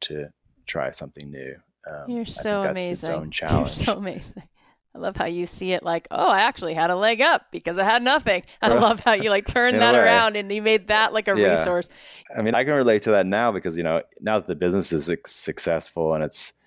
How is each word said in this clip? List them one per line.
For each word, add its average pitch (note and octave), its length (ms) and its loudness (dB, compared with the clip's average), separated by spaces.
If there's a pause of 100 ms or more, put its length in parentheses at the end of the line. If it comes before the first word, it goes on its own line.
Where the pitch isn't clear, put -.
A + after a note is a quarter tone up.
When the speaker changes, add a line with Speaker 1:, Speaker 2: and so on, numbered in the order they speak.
Speaker 1:
to D2+ 320 -10 (340)
try C2+ 240 -6
something C#2+ 400 -16
new. C2+ 240 -14 (320)
Um, D#2+ 260 -12
Speaker 2:
You're A#3 120 -8 (120)
Speaker 1:
I - 60 -10
think A3 60 -4
Speaker 2:
so G3+ 140 -2
Speaker 1:
that's F3+ 280 -6
its D#3+ 180 -8
Speaker 2:
amazing. - 0 -
Speaker 1:
own D#3 280 -8
Speaker 2:
<laughs> D#3+ 120 -6
You're D3+ 160 0
so - 280 -4
Speaker 1:
challenge. - 40 -6
Speaker 2:
amazing. - 460 -12 (520)
I D#3+ 40 -18
love F#3+ 180 -8
how - 80 -4
you F3 220 -6
see F#3 260 -8
it F3+ 100 -2
like, E3+ 280 -4
"Oh, - 160 0
I G3+ 140 4
actually G3 340 -2
had E3 160 0
a F3+ 40 0
leg G#3+ 260 0
up D#4 300 2
because E3+ 260 -6
I F#3+ 60 0
had A3+ 200 2
nothing." B3 400 0 (100)
<laughs> - 80 -20
I G#3+ 80 4
Speaker 1:
Well, A#3+ 100 6
Speaker 2:
love A3+ 200 4
how A#3+ 140 2
you, G#3 160 0
like, G3+ 160 2
turn B3 280 2
Speaker 1:
in A#3 60 2
a - 0 -
Speaker 2:
that A#3+ 160 6
Speaker 1:
way. - 0 -
Speaker 2:
around A3+ 400 4
and G3+ 160 -6
you G#3 100 -2
made G#3+ 280 2
that, G#3+ 240 2
like, G#3+ 140 -2
a G3 80 2
Speaker 1:
Yeah. - 20 2
Speaker 2:
resource. F3 520 2 (460)
Speaker 1:
I A2+ 60 -2
mean, A2+ 140 0
I B2 80 2
can D3 120 0
relate A2+ 280 4
to A2+ 80 2
that G2 140 4
now A2 260 2
because, F2 260 -6
you E2+ 60 -2
know, E2 180 0 (200)
now G#2+ 180 0
that F2 80 -6
the F2+ 80 -4
business F2+ 380 0
is D2+ 120 -2
suc-, F2 220 -4
successful - 840 -2
and D#2 100 -2
it's - 300 -6 (140)